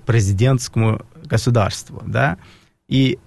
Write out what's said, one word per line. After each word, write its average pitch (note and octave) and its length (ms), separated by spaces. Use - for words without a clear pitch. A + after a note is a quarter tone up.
президентскому A2 960
государству, - 800
да. C3 300
И C3 380